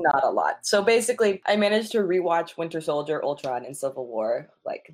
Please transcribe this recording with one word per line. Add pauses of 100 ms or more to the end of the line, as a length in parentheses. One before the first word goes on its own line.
not
a
lot.
So
basically,
I
managed
to
rewatch
Winter
Soldier,
Ultron,
and
Civil
War, (160)
like,